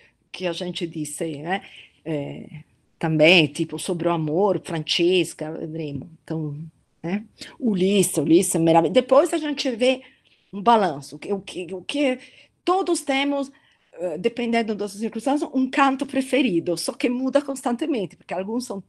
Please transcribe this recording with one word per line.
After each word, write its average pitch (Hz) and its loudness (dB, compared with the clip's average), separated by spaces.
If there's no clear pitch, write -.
que 185 -8
a 170 0
gente 175 -6
disse, 160 -6
né? 185 -2
É, 147 -8
também, 160 6
tipo, 156 -4
sobre 170 -2
o - 2
amor, 170 0
Francesca, 165 0
vedremo. 156 -8
Então, 156 -6
né? 196 -4
Ulisse, 196 2
Ulisse 170 4
é 165 2
maravilhoso. 165 6
Depois 262 4
a 339 -2
gente 294 -2
vê 254 0
um 202 -8
balanço, 180 2
o - -18
que, - -6
o 196 -2
que, 175 -10
o 180 -10
que 262 0
todos 349 0
temos, 277 -2
eh, 170 -6
dependendo 226 0
das 202 -6
circunstâncias, 226 -2
um 262 2
canto 269 2
preferido, 240 0
só - -6
que - -2
muda 254 2
constantemente, 262 -4
porque - -12
alguns 214 -4
são 196 -8